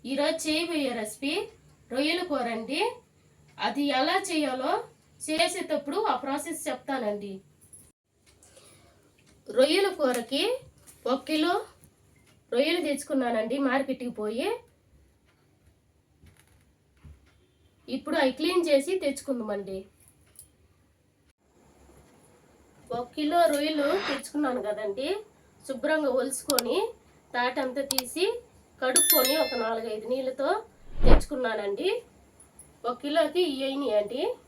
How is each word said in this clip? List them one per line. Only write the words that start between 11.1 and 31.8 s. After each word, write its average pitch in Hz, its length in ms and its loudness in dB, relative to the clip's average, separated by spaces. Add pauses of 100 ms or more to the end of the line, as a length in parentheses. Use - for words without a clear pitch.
ఒక 269 40 2 (140)
కిలో 320 240 2 (1000)
రొయ్యలు 311 340 2
తెచ్చుకున్నానండి 247 720 -2 (100)
మార్కెట్కి 262 520 -2
పోయి. 233 300 -2 (3500)
ఇప్పుడు 302 280 -2
అవి 262 160 2
క్లీన్ 339 280 2
చేసి 294 380 4
తెచ్చుకుందామండి. 208 720 -4 (3250)
ఒక 240 80 -6 (100)
కిలో 311 240 2 (140)
రొయ్యలు 294 340 0 (220)
తెచ్చుకున్నాను 269 580 -2
కదండి, 214 400 -4 (600)
శుభ్రంగా 285 520 0
ఒలుచుకొని 262 580 -2 (560)
తాటంతా 254 560 -2
తీసి 285 340 -2 (560)
కడుక్కొని 254 520 4 (100)
ఒక 254 200 -2
నాలుగైదు 220 480 -4
నీళ్ళతో 262 360 -2 (580)
తెచ్చుకున్నానండి. 226 840 6 (1000)